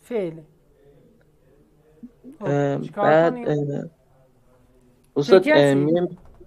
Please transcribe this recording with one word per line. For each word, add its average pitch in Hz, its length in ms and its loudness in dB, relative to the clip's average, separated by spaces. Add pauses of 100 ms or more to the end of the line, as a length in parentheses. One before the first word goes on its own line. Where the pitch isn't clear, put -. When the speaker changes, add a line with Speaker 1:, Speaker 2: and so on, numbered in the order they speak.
Speaker 1:
فعله. 165 440 -10 (1900)
خب، - 80 -10
Speaker 2:
ام، 143 360 -2
Speaker 1:
چیکار - 220 -6
Speaker 2:
بعد، 160 280 4
Speaker 1:
کنیم؟ 247 160 -10
Speaker 2:
ام، 147 180 -2
Speaker 1:
چه 143 240 -8 (1300)
Speaker 2:
استاد، 180 260 4
Speaker 1:
کسی؟ 302 180 2
Speaker 2:
ام، 139 180 4
می‌گیم 175 400 -2 (280)